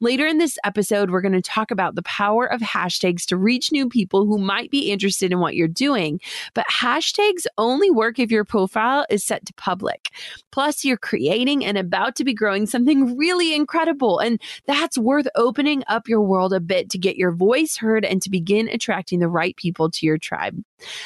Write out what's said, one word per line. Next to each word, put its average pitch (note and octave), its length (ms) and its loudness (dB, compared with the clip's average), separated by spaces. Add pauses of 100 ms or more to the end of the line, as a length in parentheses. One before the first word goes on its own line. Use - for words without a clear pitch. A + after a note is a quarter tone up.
Later B3+ 260 2
in D#4 120 2
this D#4+ 260 0
episode, G3+ 460 0
we're F#3 100 0
gonna F#3+ 220 2
talk - 280 -4
about F#3 260 -2
the E3+ 60 -4
power G#3+ 480 0
of A#3 120 -2
hashtags F3+ 640 -2
to F3+ 100 -2
reach A3+ 340 0
new C#4 200 0
people G3 340 2
who G#3 140 2
might G3 320 -2
be C#4 200 0
interested G3 400 -2
in F3+ 80 0
what E3 160 0
you're E3 140 2
doing. F3+ 500 0 (360)
But - 180 -2
hashtags E4 720 0 (140)
only C4+ 320 4
work A3+ 280 2
if A#3 120 0
your G#3+ 140 2
profile A3+ 640 0
is G3+ 120 2
set - 240 -4
to - 80 -14
public. - 540 -4 (420)
Plus, C#4+ 320 -2
you're C4 140 2
creating A#3 680 0
and G3+ 140 -2
about F#3+ 400 -2
to B3+ 80 -2
be C4 80 0
growing G#3 320 0
something B3 540 2
really E4+ 360 2
incredible, D4 640 2
and A3+ 220 0 (260)
that's D4 300 0
worth C4 380 2
opening C4+ 540 2
up A3 200 -2
your A3 140 4
world F#3+ 320 2
a F#3+ 60 2
bit F3 300 -2
to F#3+ 80 -6
get F3+ 180 0
your F3+ 160 2
voice A3+ 440 2
heard A3 280 0
and F#3 180 0
to G3 80 -8
begin G3 380 0
attracting F#3 500 -4
the F3 100 2
right E3+ 280 0
people E3 340 -2
to - 160 -4
your D#3 100 2
tribe. G2+ 460 -8 (440)